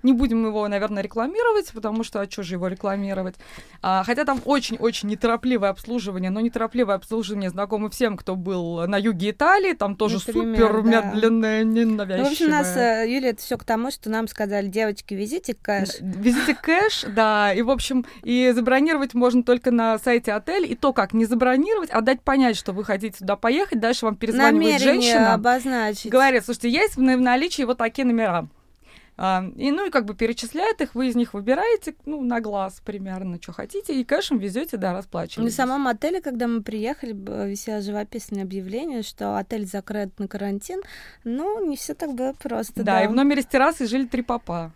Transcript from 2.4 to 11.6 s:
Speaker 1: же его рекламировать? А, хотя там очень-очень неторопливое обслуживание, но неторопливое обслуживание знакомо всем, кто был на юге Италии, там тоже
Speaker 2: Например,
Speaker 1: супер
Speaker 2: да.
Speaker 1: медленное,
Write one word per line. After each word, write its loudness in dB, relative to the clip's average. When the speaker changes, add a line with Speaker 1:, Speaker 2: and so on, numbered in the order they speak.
Speaker 1:
же -8
его -4
рекламировать? -4
А, 0
хотя 0
там 0
очень-очень 0
неторопливое 0
обслуживание, -4
но -2
неторопливое 0
обслуживание -4
знакомо -4
всем, 0
кто -6
был -4
на 0
юге 0
Италии, 2
там -4
тоже 0
Speaker 2:
Например, 0
Speaker 1:
супер 2
Speaker 2:
да. 4
Speaker 1:
медленное, 2